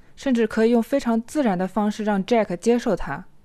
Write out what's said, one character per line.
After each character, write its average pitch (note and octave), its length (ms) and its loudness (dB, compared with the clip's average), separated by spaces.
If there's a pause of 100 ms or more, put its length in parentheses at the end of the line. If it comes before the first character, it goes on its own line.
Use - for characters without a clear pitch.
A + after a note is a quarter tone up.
(160)
甚 - 180 -2
至 A#3 140 2
可 A3 180 0
以 A3+ 40 4
用 A#3 120 4
非 C4+ 160 -2
常 A#3 260 0
自 D4+ 200 -4
然 G3+ 140 0
的 F#3 100 -2
方 G#3 240 -2
式 G#3 140 -6
让 G3+ 200 0
Jack G#3+ 300 0
接 A#3 240 2
受 A3+ 160 -2
他， E3 300 -8 (200)